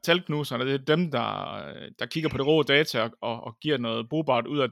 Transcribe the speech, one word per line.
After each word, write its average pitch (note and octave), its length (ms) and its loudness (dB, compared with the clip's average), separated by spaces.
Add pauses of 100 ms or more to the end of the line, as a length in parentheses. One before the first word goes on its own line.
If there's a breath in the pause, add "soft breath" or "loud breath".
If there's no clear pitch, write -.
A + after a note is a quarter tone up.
talknusere, D3+ 580 0
er B2+ 40 0
det C3+ 240 -2
dem, D#3+ 220 4
der, A#2 180 -2 (720)
der B2 80 -6
kigger D#3 240 -2
på B2 80 -6
det C3+ 80 0
rå D#3 160 6
data C#3+ 400 2
og, A2+ 80 -2 (100)
og, A#2 240 -4
og A2+ 160 -12
giver D3 180 0
noget A#2 300 -2
brugbart C3+ 380 0
ud C#3+ 120 -4
af C3 140 2